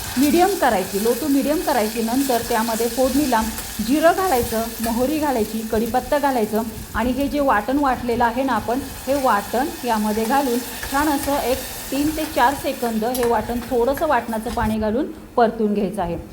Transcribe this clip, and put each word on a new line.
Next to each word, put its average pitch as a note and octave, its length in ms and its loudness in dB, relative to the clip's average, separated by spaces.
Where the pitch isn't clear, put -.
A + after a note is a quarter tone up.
मीडियम E4 300 6
करायची, G3+ 380 0
low A#3 260 0
to C#4 120 2
medium C#4 300 2
करायची. A#3 360 0
नंतर B3+ 360 0
त्यामध्ये A#3 400 0
फोडणीला B3+ 540 2
जिरं D#4 280 4
घालायचं, A#3+ 460 0
मोहरी B3+ 340 0
घालायची, A#3 540 -2
कढीपत्ता A#3+ 460 0
घालायचं A3+ 440 0
आणि A#3 160 0
हे C4+ 180 0
जे D4 120 -2
वाटण B3+ 400 2
वाटलेलं A#3+ 440 0
आहे A#3 180 0
ना C4+ 100 0
आपण, A#3+ 260 -2
हे C4 80 2
वाटण A3+ 420 2
यामध्ये G#3+ 380 0
घालून B3+ 340 2
छान - 500 -2
असं C#4+ 300 0
एक A#3+ 180 0
तीन D4 260 0
ते D#4 80 -2
चार C#4 300 2
सेकंद A#3+ 500 -2
हे B3 240 0
वाटण A#3 300 0
थोडंसं C4 480 0
वाटणाचं A#3 440 0
पाणी A3 260 0
घालून A3 360 -2
परतून A3 600 0
घ्यायचं G3 280 -2
आहे. E3+ 160 -4